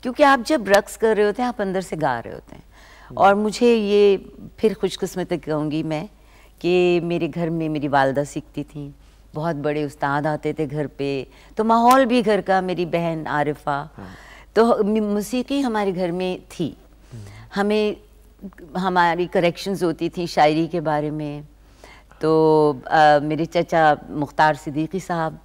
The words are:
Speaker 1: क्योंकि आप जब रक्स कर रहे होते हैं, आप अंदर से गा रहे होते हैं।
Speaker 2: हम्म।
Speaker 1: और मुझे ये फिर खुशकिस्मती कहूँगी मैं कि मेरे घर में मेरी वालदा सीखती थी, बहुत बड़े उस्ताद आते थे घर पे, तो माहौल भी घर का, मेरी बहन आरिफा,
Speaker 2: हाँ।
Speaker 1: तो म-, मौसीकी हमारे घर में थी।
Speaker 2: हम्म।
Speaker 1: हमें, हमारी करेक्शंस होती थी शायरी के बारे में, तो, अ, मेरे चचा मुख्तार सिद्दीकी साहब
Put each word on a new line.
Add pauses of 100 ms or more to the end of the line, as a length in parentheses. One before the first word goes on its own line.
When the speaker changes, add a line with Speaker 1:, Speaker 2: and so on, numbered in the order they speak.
Speaker 1:
क्योंकि
आप
जब
रक्स
कर
रहे
होते
हैं,
आप
अंदर
से
गा
रहे
होते
हैं। (440)
Speaker 2:
हम्म।
Speaker 1:
और
मुझे
ये (280)
फिर
खुशकिस्मती
कहूँगी
मैं (520)
कि
मेरे
घर
में
मेरी
वालदा
सीखती
थी, (380)
बहुत
बड़े
उस्ताद
आते
थे
घर
पे, (300)
तो
माहौल
भी
घर
का,
मेरी
बहन
आरिफा,
Speaker 2:
हाँ। (460)
Speaker 1:
तो
म-,
मौसीकी
हमारे
घर
में
थी। (360)
Speaker 2:
हम्म। (320)
Speaker 1:
हमें, (800)
हमारी
करेक्शंस
होती
थी
शायरी
के
बारे
में, (760)
तो,
अ,
मेरे
चचा (120)
मुख्तार
सिद्दीकी
साहब